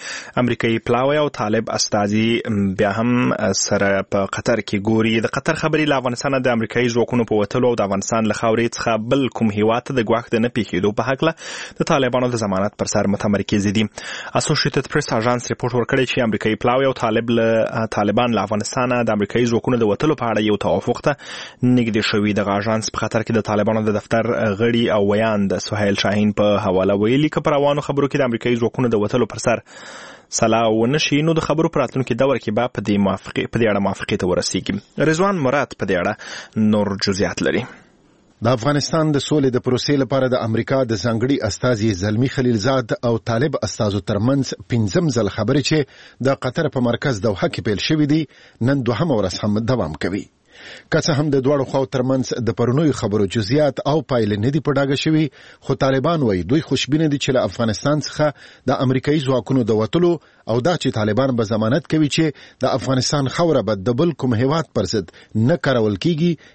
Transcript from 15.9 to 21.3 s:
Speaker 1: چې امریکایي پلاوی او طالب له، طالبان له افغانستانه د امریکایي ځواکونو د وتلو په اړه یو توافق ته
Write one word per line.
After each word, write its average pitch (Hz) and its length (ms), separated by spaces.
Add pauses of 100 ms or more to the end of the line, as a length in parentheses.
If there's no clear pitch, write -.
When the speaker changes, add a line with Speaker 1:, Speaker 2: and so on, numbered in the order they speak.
Speaker 1:
چې 123 220
امریکایي 107 340
پلاوی 127 300
او - 100
طالب 117 380
له، 113 460 (120)
طالبان 113 400
له 110 80
افغانستانه 120 560
د 110 160
امریکایي 117 320
ځواکونو 113 340
د 104 100
وتلو 151 280
په 117 100
اړه 107 200
یو 101 40
توافق 98 540
ته - 20 (520)